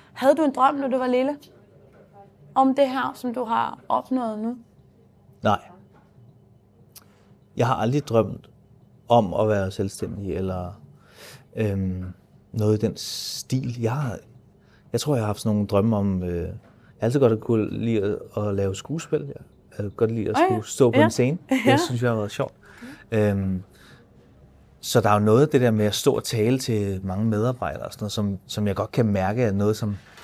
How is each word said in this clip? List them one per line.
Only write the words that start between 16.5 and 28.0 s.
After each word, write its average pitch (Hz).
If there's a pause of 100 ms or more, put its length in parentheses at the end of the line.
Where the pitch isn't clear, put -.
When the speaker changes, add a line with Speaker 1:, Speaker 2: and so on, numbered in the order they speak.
Speaker 2:
altid 123
godt 117
at 107
kunne 107 (160)
lide 113 (340)
at, 104
at 101
lave 98
skuespil. 151
Jeg 139 (500)
har 101
godt 113
lide 113
at -
Speaker 1:
Okay. 311
Speaker 2:
skulle 110
stå -
på 262
Speaker 1:
Ja. 302
Speaker 2:
en 320
scene. 135
Speaker 1:
<laughs> -
Ja. 262
Speaker 2:
Jeg 277
synes, 123
jeg 123
har 113
været 104
sjovt. - (580)
Øhm, 98 (1160)
så -
der 104
er 104
jo 104
noget 107
af 147
det 131
der 120
med 107
at 104
stå -
og -
tale 120
til 101
mange 98
medarbejdere 110
og -
sådan -